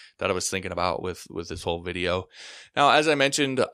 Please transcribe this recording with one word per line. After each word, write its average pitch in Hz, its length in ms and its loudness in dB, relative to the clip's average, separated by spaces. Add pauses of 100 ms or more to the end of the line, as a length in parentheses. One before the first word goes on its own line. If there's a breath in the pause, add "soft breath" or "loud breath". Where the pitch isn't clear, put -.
(180 loud breath)
that 95 120 -6
I - 20 2
was 90 160 -2
thinking 95 240 -4
about 87 300 -2
with, 90 260 -8
with 85 200 -10
this - 140 -10
whole 85 200 -2
video. 90 460 -2 (460 loud breath)
Now, 143 160 6
as 151 160 6
I 156 80 4
mentioned, 139 600 2